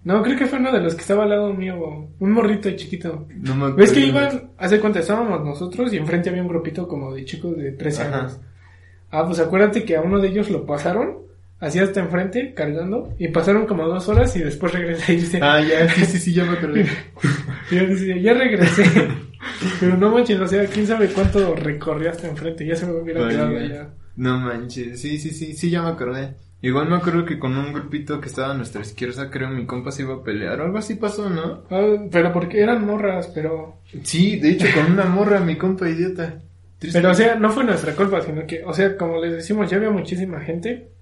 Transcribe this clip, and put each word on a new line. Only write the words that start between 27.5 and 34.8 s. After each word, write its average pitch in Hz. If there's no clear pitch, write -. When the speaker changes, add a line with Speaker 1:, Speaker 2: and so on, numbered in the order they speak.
Speaker 2:
un 143
grupito 147
que 143
estaba 131
a 135
nuestra 110
izquierda, 127
creo 131
mi 127
compa 127
se 139
iba 131
a 131
pelear, 104
o 156
algo 185
así 214
pasó, 208
¿no? 165
Speaker 1:
Ah, 208
pero 165
porque 175
eran 220
morras, 202
pero 160
Speaker 2:
Sí, 185
de 151
hecho, 180
con 160